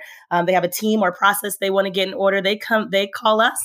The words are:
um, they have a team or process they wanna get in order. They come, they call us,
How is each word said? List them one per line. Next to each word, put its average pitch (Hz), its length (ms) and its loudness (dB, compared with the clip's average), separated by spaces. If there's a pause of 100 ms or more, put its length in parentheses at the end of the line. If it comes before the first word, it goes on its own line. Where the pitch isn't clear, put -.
(300)
um, 175 140 2
they 180 80 0
have 180 100 4
a 175 60 0
team 214 320 0
or 185 100 2
process 196 460 0
they 196 140 -2
wanna 196 180 2
get 185 180 -2
in 190 60 -8
order. 196 300 0
They 190 160 0
come, 220 320 -2
they 196 160 0
call 214 340 0
us, 247 240 2